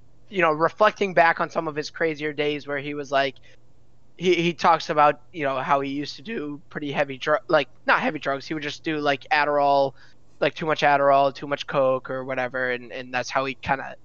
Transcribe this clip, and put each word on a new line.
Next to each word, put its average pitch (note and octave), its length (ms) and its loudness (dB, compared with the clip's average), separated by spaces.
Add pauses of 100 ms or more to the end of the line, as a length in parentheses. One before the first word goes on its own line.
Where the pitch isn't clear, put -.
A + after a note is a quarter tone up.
(280)
you F#3+ 140 -2
know, E3 80 4
reflecting F3 640 0
back E3 260 4
on E3 80 0
some E3 200 -4
of D3 80 -6
his D3+ 120 -6
crazier D3+ 440 -2
days D3 340 -2
where C#3+ 120 -6
he D3 160 -8
was, C#3+ 180 -8
like, C#3 240 0 (800)
he, F3 180 2
he E3+ 180 0
talks E3 380 2
about, D3 300 4 (120)
you D#3 120 -6
know, C3+ 160 -2
how C#3 200 2
he C#3 120 -4
used C#3+ 240 -8
to C#3 60 -18
do D3 460 -8
pretty D3 220 -8
heavy C#3 260 -2
dru-, D3+ 300 0
like, D3+ 220 2 (180)
not A3 140 4
heavy D#3+ 180 -2
drugs. C#3 280 -4
He D#3+ 80 -6
would D3+ 80 -6
just D3 200 -8
do, D#3 160 -2
like, C#3+ 340 0
Adderall, C#3+ 640 2 (460)
like, D#3 140 0
too E3+ 120 -6
much D3+ 160 0
Adderall, C#3 520 4
too - 120 -10
much C#3+ 200 -4
coke C3 440 0
or C3 140 -6
whatever, B2+ 480 -4
and, A#2+ 200 -8
and B2+ 220 -12
that's B2 160 -4
how C3+ 160 0
he C3 80 -6
kinda C3 400 -4 (100)